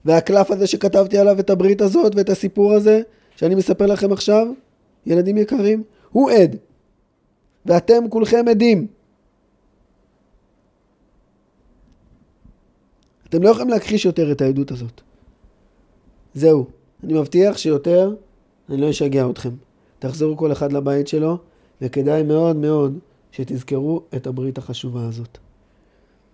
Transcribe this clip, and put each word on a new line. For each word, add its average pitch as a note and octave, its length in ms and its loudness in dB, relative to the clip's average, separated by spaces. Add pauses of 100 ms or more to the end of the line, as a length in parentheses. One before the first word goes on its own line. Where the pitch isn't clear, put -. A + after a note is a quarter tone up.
והקלף F#3+ 460 2
הזה G3 160 0
שכתבתי G3 500 0
עליו G3+ 220 4
את G3 100 -4
הברית G3 320 2
הזאת G#3 340 2
ואת G3+ 140 0
הסיפור G3+ 440 0
הזה, G#3+ 280 4 (340)
שאני F3 200 0
מספר F#3+ 300 0
לכם G3+ 260 0
עכשיו, G#3 360 2 (580)
ילדים F3+ 320 0
יקרים, G#3+ 460 0 (280)
הוא C4 200 2
עד. E3 240 6 (1120)
ואתם A3+ 440 2
כולכם A3+ 380 0
עדים." G#3+ 400 2 (4000)
אתם E3+ 140 -2
לא G#3 60 4
יכולים A#3+ 200 0
להכחיש G#3+ 360 -2
יותר D#3+ 260 0
את C#3 100 -2
העדות C3+ 300 -2
הזאת. A#2+ 300 -14 (1300)
זהו, C#3+ 320 2 (380)
אני D#3 100 -6
מבטיח F3 440 0
שיותר E3+ 580 0 (540)
אני C#3 80 -6
לא D3 120 -2
אשגע C3+ 400 -2
אתכם. A#2+ 200 -8 (500)
תחזרו D3+ 380 -4
כל D#3 140 -2
אחד C#3+ 200 -4
לבית C#3+ 360 -2
שלו, D#3 300 -2 (440)
וכדאי C#3+ 420 -2
מאוד D#3 320 0
מאוד D3+ 440 -2 (320)
שתזכרו C#3 680 -6 (140)
את C3 120 -10
הברית C3 300 -8
החשובה B2 500 -10
הזאת. A#2 300 -14 (960)